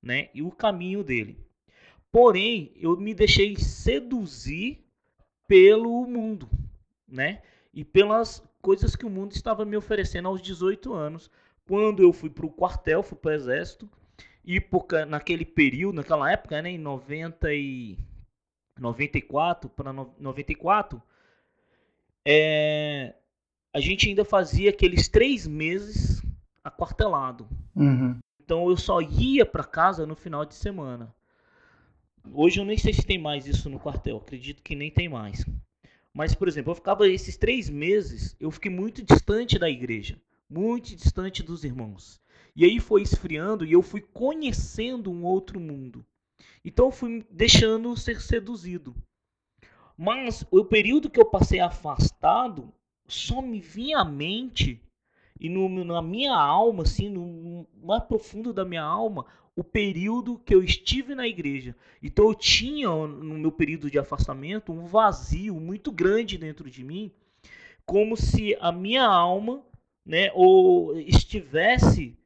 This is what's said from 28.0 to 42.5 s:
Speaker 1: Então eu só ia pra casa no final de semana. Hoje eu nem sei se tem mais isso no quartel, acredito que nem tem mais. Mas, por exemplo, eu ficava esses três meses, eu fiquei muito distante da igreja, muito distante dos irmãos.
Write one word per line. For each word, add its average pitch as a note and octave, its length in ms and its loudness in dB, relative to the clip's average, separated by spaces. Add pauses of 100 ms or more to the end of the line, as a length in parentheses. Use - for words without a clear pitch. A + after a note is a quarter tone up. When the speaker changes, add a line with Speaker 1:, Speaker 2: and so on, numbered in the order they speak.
Speaker 1:
Então E3+ 240 -2
eu F3+ 100 4
só F#3 220 0
ia A#3+ 460 4
pra - 180 -6
casa D#3+ 440 0
no D#3 80 -10
final D3+ 280 -8
de D3 120 -12
semana. B2+ 580 -10 (1200)
Hoje E3 260 2
eu G3 60 -4
nem G#3+ 140 -2
sei G#3+ 140 0
se - 120 0
tem F#3 140 0
mais D3 260 -6
isso C#3 240 -4
no C3+ 100 -12
quartel, B2+ 380 -8
acredito C3+ 460 -16
que D3+ 120 -10
nem D3 140 -10
tem F3 180 0
mais. A2 380 -10 (640)
Mas, - 220 -2
por F#3+ 140 0
exemplo, D3+ 240 -4
eu E3+ 40 -4
ficava G3+ 320 2
esses F#3+ 300 0
três A3+ 320 -2
meses, D3 680 -2
eu D#3 100 -6
fiquei F#3+ 220 -10
muito G#3 320 -8
distante G#3+ 560 2
da E3+ 100 0
igreja, A#2 480 -8 (320)
muito G#3+ 460 -6
distante F#3 480 -4
dos D#3+ 200 -12
irmãos. A#2+ 560 -14 (340)